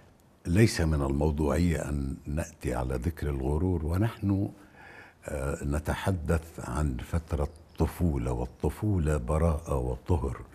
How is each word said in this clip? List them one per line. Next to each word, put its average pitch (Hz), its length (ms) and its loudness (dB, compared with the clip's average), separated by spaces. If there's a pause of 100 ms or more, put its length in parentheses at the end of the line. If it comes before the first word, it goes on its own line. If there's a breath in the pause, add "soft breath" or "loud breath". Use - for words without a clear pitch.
(460 soft breath)
ليس 101 360 6
من 78 200 2
الموضوعية 73 880 2
أن 67 260 -2 (100)
نأتي 71 500 -4
على 65 200 -2
ذكر 73 340 -2
الغرور 73 560 0
ونحن، 98 640 0 (760 loud breath)
آه، 71 380 -4
نتحدث 78 1080 -2
عن 67 280 0
فترة 78 520 -2 (280)
طفولة، 73 540 0
والطفولة 78 840 0
براءة 76 600 0
وطهر، 64 640 -2 (140)